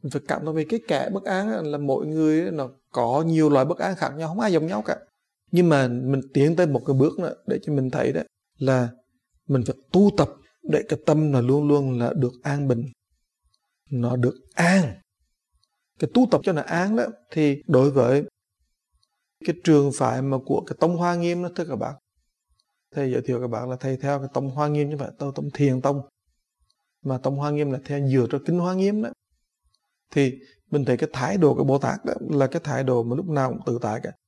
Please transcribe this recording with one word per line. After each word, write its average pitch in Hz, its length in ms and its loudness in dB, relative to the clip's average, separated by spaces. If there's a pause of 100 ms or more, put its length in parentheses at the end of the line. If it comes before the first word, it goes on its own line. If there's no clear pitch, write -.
Mình 143 80 -8
phải 147 180 -6
cảm 147 160 -4
thông 156 100 -4
với 156 140 -2
cái 226 200 -2
kẻ 135 240 -2
bất 196 120 -6
an 196 280 -2
á, - 100 -6
là 147 160 -6
mỗi 143 280 -2
người 156 380 2
á, 190 60 -4
nó 139 200 -6 (220)
có 123 340 0
nhiều 160 240 4
loại 131 140 4
bất 170 140 -2
an 180 180 -2
khác 135 200 -4
nhau, 160 120 -6
không 180 120 -4
ai 214 120 0
giống 156 140 2
nhau 202 160 -4
cả. - 140 -4 (540)
Nhưng 175 180 6
mà 139 200 4
mình 131 320 -2 (140)
tiến 151 220 4
tới 180 100 4
một 135 200 0
cái 139 100 2
bước 135 220 2
nữa 170 160 -4 (120)
để - 160 -2
cho 156 100 -4
mình 135 180 0
thấy 123 220 0
đó 156 80 -2 (380)
là 127 300 2 (600)
mình 135 180 2
phải - 100 -4 (160)
tu 202 240 6
tập 147 120 2 (340)
để 151 260 0
cái 151 180 -2
tâm 151 260 2
nó 131 80 4
luôn 139 280 2
luôn 139 300 2
là 120 180 -2
được 123 160 0 (100)
an 143 260 -2
bình. 117 160 0 (1040)
Nó 123 260 -2
được 123 180 0 (200)
an. 170 400 2 (1040)
Cái 151 160 -2
tu 247 160 6
tập 151 140 4
cho 196 80 0
nó 147 100 -2
an 180 340 -2
đó, 240 80 0 (260)
thì 147 360 0
đối 135 240 4
với 135 340 2 (1200)
cái 175 180 -2
trường 143 300 6
phái 127 280 -2
mà 135 140 0 (100)
của - 200 -2
cái - 140 -8
Tông 170 160 2
Hoa 175 180 0
Nghiêm 175 280 -2
đó, 175 140 -6
thưa 175 80 -4
các 147 120 -6
bạn, 120 180 -6 (1000)
thầy 135 180 -2
giới 123 100 -2
thiệu 123 180 -2
các 127 80 -4
bạn 117 220 -6
là 127 100 -6
thầy 135 160 -4
theo 139 220 -4
cái 135 160 -8
Tông 139 160 -2
Hoa 147 180 -2
Nghiêm 147 220 0
chứ 151 80 -8
không 139 80 -6
phải - 120 -14
tông, 139 160 -8
Tông 143 200 -6
Thiền 131 260 2
Tông. 139 200 0 (1040)
Mà 131 140 -2
Tông 139 180 -2
Hoa 143 140 -2
Nghiêm 147 200 -2
là 127 140 -4
theo 143 240 -2
dựa 131 220 4
cho 143 160 -2
Kinh 170 120 0
Hoa 180 160 -2
Nghiêm 202 280 0
đó. 233 80 -6 (1000)
Thì 131 280 0 (320)
mình 143 140 0
thấy 123 120 2
cái 156 160 -2
thái 139 240 -2
độ 151 180 4
của - 100 0
Bồ 139 140 2
Tát - 260 -4
đó - 100 -4 (160)
là 139 160 2
cái 165 180 -4
thái 135 200 -2
độ 123 180 2
mà 117 140 -4
lúc 180 120 -6
nào 139 200 0
cũng 123 180 -6
tự 120 160 -2
tại 110 200 -4
cả. - 80 -8 (180)